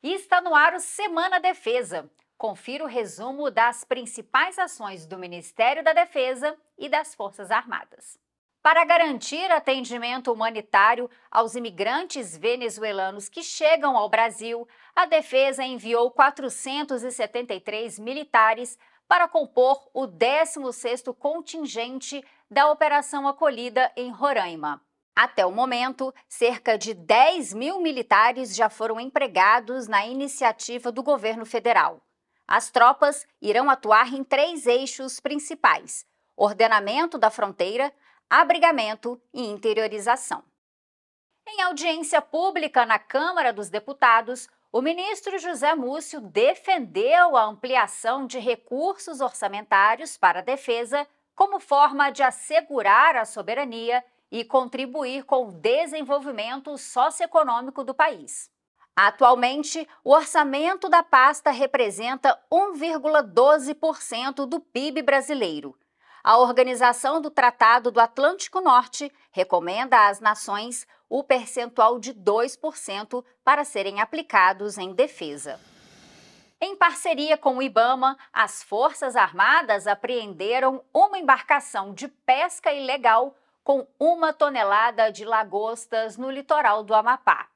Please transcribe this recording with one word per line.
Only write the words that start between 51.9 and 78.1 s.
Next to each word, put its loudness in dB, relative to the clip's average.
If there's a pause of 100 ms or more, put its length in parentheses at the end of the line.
de -2
assegurar 4
a -2
soberania -4 (280)
e -6
contribuir -4
com 0
o -14
desenvolvimento -4
socioeconômico -2
do -8
país. -4 (460)
Atualmente, 4 (160)
o 4
orçamento 2
da 6
pasta 4
representa 0 (120)
um 2
vírgula 0
doze 4
por -4
cento -6
do -6
pib -6
brasileiro. -2 (460)
A 6
Organização 2
do -8
Tratado 4
do 2
Atlântico 0
Norte 2 (180)
recomenda 2
às 0
nações -4 (200)
o -4
percentual 0
de -12
dois -2
por -8
cento -10 (200)
para 4
serem -4
aplicados 0
em -10
defesa. -4 (1000)
Em -6
parceria 0
com -2
o -6
ibama, 0 (140)